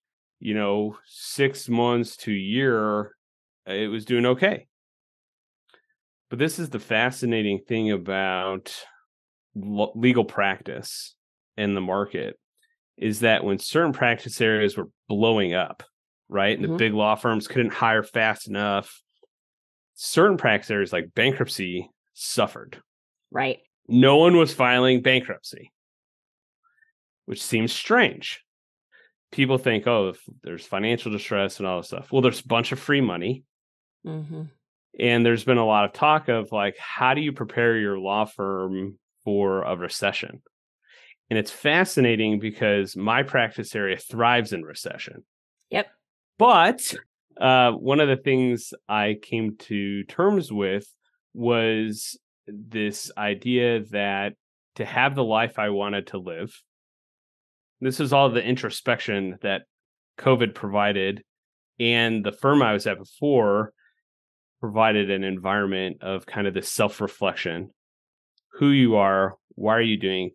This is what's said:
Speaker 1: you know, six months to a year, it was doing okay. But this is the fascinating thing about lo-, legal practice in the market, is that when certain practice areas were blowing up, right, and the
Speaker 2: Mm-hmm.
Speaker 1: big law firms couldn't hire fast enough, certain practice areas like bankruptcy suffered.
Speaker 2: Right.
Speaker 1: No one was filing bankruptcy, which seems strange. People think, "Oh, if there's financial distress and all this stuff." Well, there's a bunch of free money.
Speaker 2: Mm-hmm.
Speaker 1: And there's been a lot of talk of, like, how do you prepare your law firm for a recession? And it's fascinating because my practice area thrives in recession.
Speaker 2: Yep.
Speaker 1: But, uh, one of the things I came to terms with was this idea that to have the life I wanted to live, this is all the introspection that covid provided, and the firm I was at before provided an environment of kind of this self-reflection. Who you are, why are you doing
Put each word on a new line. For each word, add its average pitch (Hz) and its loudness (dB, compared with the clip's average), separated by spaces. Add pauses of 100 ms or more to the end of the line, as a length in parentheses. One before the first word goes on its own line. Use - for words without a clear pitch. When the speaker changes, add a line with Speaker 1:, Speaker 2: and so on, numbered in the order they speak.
(400)
Speaker 1:
you 107 -6
know, 104 -2
six - -4
months 120 0
to - -8
a 104 0
year, 107 -2 (500)
it 101 -4
was 110 -8
doing 120 2
okay. 127 0 (1600)
But 117 -8
this 160 -2
is 156 -8
the 117 -8
fascinating 113 0
thing 110 0
about 95 -4 (800)
lo-, 104 -4
legal 120 4
practice - -6 (420)
in 101 -2
the 95 -2
market, 92 -6 (600)
is 107 -4
that 113 4
when 98 -2
certain 156 0
practice 120 -2
areas 107 2
were 98 -8 (180)
blowing 104 2
up, 90 -4 (460)
right, 101 0
and - -6
the - -2
Speaker 2:
Mm-hmm. 165 -4
Speaker 1:
big 110 0
law 107 2
firms 110 -2
couldn't 117 -2
hire 110 2
fast 110 -2
enough, 101 -4 (920)
certain 185 2
practice 110 0
areas 101 -2
like 85 -6
bankruptcy 110 -2 (240)
suffered. - -4 (500)
Speaker 2:
Right. 131 -4 (280)
Speaker 1:
No 135 8
one 175 8
was 160 4
filing 127 4
bankruptcy, - -2 (1500)
which 101 -10
seems 113 0
strange. - 0 (880)
People 131 2
think, 113 0
"Oh, 107 4
if 90 -10 (220)
there's 85 -12
financial 110 -4
distress 101 -4
and 98 -6
all 90 -4
this - -12
stuff." - -14
Well, 135 4
there's 123 2
a - -20
bunch 117 0
of 131 -6
free 143 0
money. 101 -2 (640)
Speaker 2:
Mm-hmm. 156 -12 (560)
Speaker 1:
And 120 4
there's 117 2
been 123 4
a 113 2
lot 104 4
of 101 -6
talk 151 2
of, 110 -2
like, 101 -2
how - 0
do 147 -2
you 147 -2
prepare 117 0
your 101 -2
law 101 -2
firm 95 -6 (240)
for 98 0
a 92 -2
recession? - -6 (880)
And 110 2
it's 104 -4
fascinating 120 2
because 104 0
my 110 0
practice 117 -2
area 98 -2
thrives 117 0
in 85 -6
recession. - -14 (460)
Speaker 2:
Yep. - -2 (500)
Speaker 1:
But, 226 6 (480)
uh, 127 6
one 127 0
of 147 4
the 131 2
things 127 0 (160)
I 107 0
came 110 -4
to 101 -4
terms 185 0
with 101 -2 (480)
was 113 -2 (260)
this 107 -8
idea 113 0
that 101 -4 (420)
to 107 -8
have 135 0
the 135 0
life 110 0
I 107 -2
wanted 101 -4
to 98 -10
live, 90 -12 (1300)
this 131 -2
is 139 0
all 139 6
the 117 0
introspection 107 -4
that 98 -4 (560)
covid 120 2
provided, 101 -2 (560)
and 117 2
the 101 -4
firm 143 2
I 110 4
was 98 -2
at 98 -4
before 107 0 (880)
provided 107 2
an 98 -2
environment 95 -4
of 95 -8
kind 101 -4
of 92 -2
this 95 -6
self-reflection. 95 -4 (840)
Who 143 2
you 127 6
are, 98 4 (200)
why 107 0
are 117 2
you 110 0
doing 92 -4